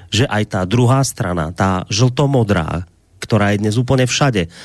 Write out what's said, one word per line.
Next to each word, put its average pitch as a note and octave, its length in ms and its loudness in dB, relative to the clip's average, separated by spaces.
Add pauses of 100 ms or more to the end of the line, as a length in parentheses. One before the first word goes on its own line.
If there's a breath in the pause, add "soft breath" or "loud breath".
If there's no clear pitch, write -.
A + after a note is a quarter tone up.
že G2+ 160 0
aj G#2+ 240 -2
tá G2 160 -2
druhá B2 400 2
strana, F2 480 -4
tá F#2+ 400 0
žltomodrá, G#2+ 960 0 (300)
ktorá G#2 340 0
je G#2 80 -2
dnes G#2+ 160 0
úplne B2+ 300 2
všade. A2+ 420 0 (160 loud breath)